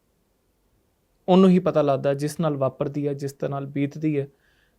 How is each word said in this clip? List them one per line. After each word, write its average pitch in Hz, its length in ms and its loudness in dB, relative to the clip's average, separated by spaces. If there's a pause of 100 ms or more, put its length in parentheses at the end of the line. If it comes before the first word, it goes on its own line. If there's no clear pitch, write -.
(1300)
ਉਹਨੂੰ 185 220 8
ਹੀ 180 80 6
ਪਤਾ 156 240 0
ਲੱਗਦਾ 139 320 0
ਜਿਸ 151 260 -6
ਨਾਲ 151 160 -2
ਵਾਪਰਦੀ 143 520 -4
ਹੈ, 143 60 -4
ਜਿਸ 139 200 -8
ਦੇ 147 140 -8
ਨਾਲ 139 180 -8
ਬੀਤਦੀ 143 540 -4
ਹੈ। 139 60 -6 (520)